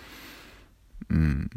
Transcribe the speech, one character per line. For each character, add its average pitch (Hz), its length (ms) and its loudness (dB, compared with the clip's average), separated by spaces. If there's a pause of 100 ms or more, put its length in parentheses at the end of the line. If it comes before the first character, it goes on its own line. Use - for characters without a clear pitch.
(1080)
う - 40 2
ん。 76 440 4